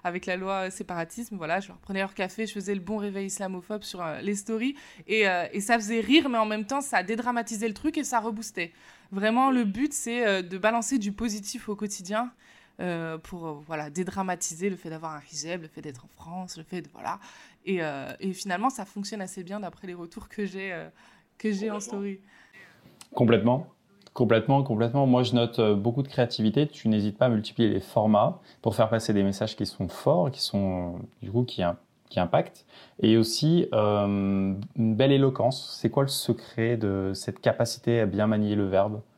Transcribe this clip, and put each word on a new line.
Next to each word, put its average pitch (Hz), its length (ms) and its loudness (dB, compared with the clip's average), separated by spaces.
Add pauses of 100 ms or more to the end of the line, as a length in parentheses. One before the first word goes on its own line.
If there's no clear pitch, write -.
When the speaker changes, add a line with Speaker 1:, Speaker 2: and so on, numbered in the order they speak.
Speaker 1:
avec 180 220 -4
la 185 100 -2
loi 190 320 -2
séparatisme. 190 720 -8
Voilà, 165 220 -2
je 196 80 -12
leur - 100 -20
prenais 190 220 -4
leur 196 120 -2
café, 202 340 -4
je 214 60 -8
faisais 202 220 -4
le 190 80 -6
bon 208 160 -4
réveil 196 300 -4
islamophobe 190 560 -8
sur, 180 180 -10
euh, 160 180 -6
les 208 140 -2
stories 226 420 -4 (300)
et, 214 200 4
euh, 180 260 2
et 202 100 -4
ça 233 140 2
faisait 226 240 0
rire, 269 280 6
mais 233 80 0
en 220 80 4
même 214 220 -4
temps, 277 160 -2
ça 202 200 0
dédramatisait 226 640 -2
le 208 60 -4
truc 311 220 -4
et 294 80 -2
ça 240 160 0
reboostait. 208 540 -6 (380)
Vraiment, 226 380 2
le 247 140 2
but, 226 300 -2
c'est, 233 320 -2
euh, 190 160 2
de 180 160 -8
balancer 226 400 2
du 202 140 -2
positif 214 580 -6
au 202 40 -2
quotidien. 202 580 -4 (480)
Euh, 165 380 -4
pour, 165 280 -12
euh, 156 60 -6 (160)
voilà, 151 200 -6
dédramatiser 180 800 -4
le 190 60 -2
fait 170 160 -12
d'avoir 160 220 -8
un 147 80 -12 (120)
hijab, 165 300 -8
le 156 60 -16
fait 151 120 -18
d'être 139 240 -14
en - 40 -20
France, 180 480 -12
le 160 80 -14
fait 180 180 -8
de, - 100 -14
voilà. - 280 -8 (440)
Et, 180 200 -2
euh, 139 340 -6
et 190 140 -4
finalement, 190 360 -2
ça 240 160 -6
fonctionne 202 360 -10
assez 185 240 -10
bien 196 160 -8
d'après 190 260 -12
les 180 80 -10
retours 175 340 -14
que 208 160 -6
j'ai, 190 280 -6
euh, 160 160 -10 (500)
que 214 140 0
j'ai 202 180 -2
en 208 40 -4
Speaker 2:
Complètement. 214 60 -6
Speaker 1:
story. 202 400 -6 (960)
Speaker 2:
Complètement. 120 520 4 (460)
Complètement, 117 520 4
complètement. 120 420 2
Moi, 123 160 6
je 113 120 0
note, 120 260 2
euh, 107 160 6
beaucoup 120 260 0
de 135 60 -4
créativité. 120 580 2
Tu - 220 -4
n'hésites 104 280 2
pas 127 100 4
à - 20 6
multiplier 110 400 2
les 101 120 0
formats 107 600 4 (200)
pour 107 140 0
faire 110 160 4
passer 113 220 0
des 101 100 4
messages 98 320 0
qui 101 120 -4
sont - 220 -6
forts, 147 440 2
qui - 80 -8
sont, 90 580 -2 (240)
du 98 80 -10
coup, 120 140 2
qui 110 180 -4
im-, 87 160 0 (320)
qui - 80 -2
impactent. - 480 0 (320)
Et 113 180 6
aussi, 151 560 4
euh, 101 800 2 (220)
une 113 220 2
belle 135 160 6
éloquence. 135 680 2
C'est 117 100 2
quoi 139 120 2
le 135 60 0
secret - 680 -2
de 98 380 0
cette - 240 -8
capacité 117 640 2
à 107 60 4
bien 98 200 0
manier 107 300 2
le 101 100 2
verbe ? 101 340 2 (180)